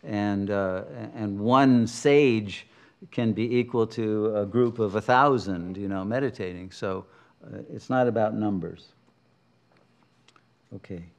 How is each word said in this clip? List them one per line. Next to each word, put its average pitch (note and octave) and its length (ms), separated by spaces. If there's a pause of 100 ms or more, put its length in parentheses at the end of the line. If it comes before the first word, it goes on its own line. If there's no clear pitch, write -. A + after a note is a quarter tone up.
And, G2+ 480
uh, G2 320 (320)
and G#2 240
one B2 480
sage A#2+ 800 (440)
can A2+ 200
be A2+ 240
equal A#2+ 320
to G#2+ 480
a G#2 100
group A#2 340
of G#2 160
a G#2+ 60
thousand, G2 760
you G2+ 100
know, F#2+ 160
meditating. G2 680
So, F#2+ 340 (400)
uh, G2+ 140 (140)
it's - 160
not B2+ 180
about A2 260
numbers. G2 560 (1900)
Okay. F2 300 (140)